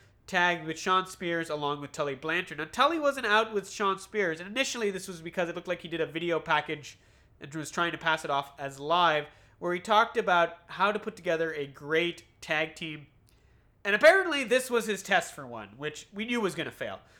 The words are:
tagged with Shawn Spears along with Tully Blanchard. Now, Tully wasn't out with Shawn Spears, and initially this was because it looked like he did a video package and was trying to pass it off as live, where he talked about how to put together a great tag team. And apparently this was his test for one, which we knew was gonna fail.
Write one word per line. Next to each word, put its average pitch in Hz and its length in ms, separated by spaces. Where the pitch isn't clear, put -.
tagged 175 380
with 160 140
Shawn 185 280
Spears 170 420
along 147 320
with 143 100
Tully 143 240
Blanchard. 160 440
Now, 160 120
Tully 311 280
wasn't 277 260
out 220 280
with 196 160
Shawn 196 300
Spears, 175 400
and 180 100
initially 233 420
this 185 180
was 170 100
because 170 300
it 170 60
looked 175 120
like 175 140
he 170 80
did 165 100
a 160 60
video 160 340
package 151 580
and 147 120
was 156 160
trying 175 220
to 151 60
pass 160 260
it 156 80
off 139 260
as 139 220
live, 156 460
where 175 140
he 180 80
talked 220 340
about 175 400
how 196 260
to 208 60
put - 180
together 165 360
a 143 140
great 160 560
tag 156 360
team. 151 320
And 202 100
apparently 311 520
this 247 260
was 226 140
his 196 180
test 180 320
for 143 100
one, 110 300
which 151 380
we 202 100
knew 240 160
was 185 160
gonna 160 160
fail. 104 300